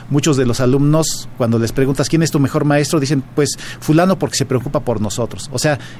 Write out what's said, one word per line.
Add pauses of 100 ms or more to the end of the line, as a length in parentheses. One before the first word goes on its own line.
muchos
de
los
alumnos,
cuando
les
preguntas:
"¿Quién
es
tu
mejor
maestro?",
dicen: (120)
"Pues (220)
fulano,
porque
se
preocupa
por
nosotros".
O
sea, (220)